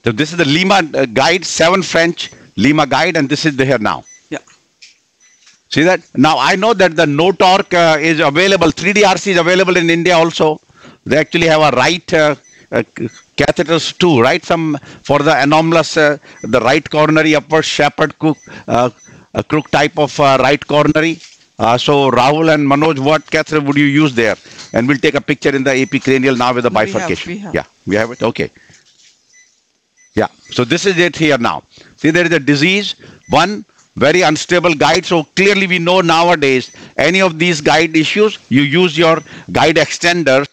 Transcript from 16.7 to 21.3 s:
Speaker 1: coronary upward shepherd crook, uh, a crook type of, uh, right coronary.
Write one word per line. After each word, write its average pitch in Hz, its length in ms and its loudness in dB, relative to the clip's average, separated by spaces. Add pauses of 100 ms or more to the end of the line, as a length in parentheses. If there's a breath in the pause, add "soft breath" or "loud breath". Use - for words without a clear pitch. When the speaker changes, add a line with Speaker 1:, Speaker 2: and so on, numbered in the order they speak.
Speaker 1:
coronary 156 460 2
upward 151 280 -2
shepherd 147 540 -2
crook, 156 200 -2 (280 loud breath)
uh, 120 240 0 (440 loud breath)
a 107 100 -4
crook 147 260 -4
type 147 260 0
of, 151 220 -2
uh, 135 220 4
right 135 260 0
coronary. 151 540 0 (380)